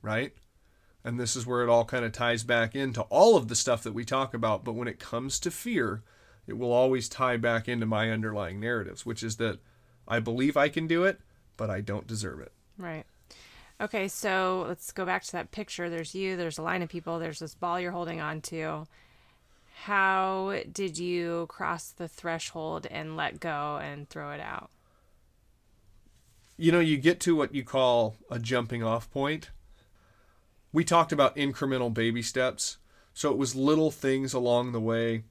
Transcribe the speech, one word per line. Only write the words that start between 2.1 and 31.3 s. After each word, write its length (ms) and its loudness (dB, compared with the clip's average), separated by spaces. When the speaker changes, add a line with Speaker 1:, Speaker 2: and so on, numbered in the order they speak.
Speaker 1:
ties 320 0
back 320 2
into 280 -2
all 340 8
of 100 4
the 80 -4
stuff 300 0
that 100 -6
we 100 -4
talk 300 -2
about. 300 0
But 80 -4
when 160 -4
it 100 -10
comes 420 -6
to 120 -4
fear, 500 -2
it 100 -8
will 140 0
always 360 4
tie 280 0
back 320 0
into 180 -2
my 240 2
underlying 480 -4
narratives, 480 -4
which 160 -6
is 140 -6
that 240 -2
I 100 0
believe 380 0
I 120 6
can 200 -2
do 160 2
it, 160 0
but 140 -4
I 120 -4
don't 260 -6
deserve 320 -6
it. 100 -16
Speaker 2:
Right. 280 -10
Okay, 280 -2
so 580 0
let's 240 -8
go 140 -6
back 200 -2
to 80 -12
that 200 -8
picture. 360 -8
There's 260 -8
you, 220 -4
there's 220 -6
a 40 -8
line 200 -2
of 60 -6
people, 320 -6
there's 180 -8
this 160 -12
ball 240 -2
you're 140 -4
holding 280 -6
on 220 -6
to. 440 -6
How 760 2
did 260 -6
you 500 -2
cross 420 -6
the 180 -12
threshold 840 -6
and 260 -8
let 220 -4
go 420 -6
and 280 -12
throw 240 -10
it 80 -12
out? 300 -10
Speaker 1:
You 160 6
know, 80 8
you 160 4
get 240 4
to 160 4
what 180 0
you 80 -2
call 540 4
a 80 -6
jumping 440 0
off 280 -2
point. 400 -2
We 120 4
talked 280 4
about 240 4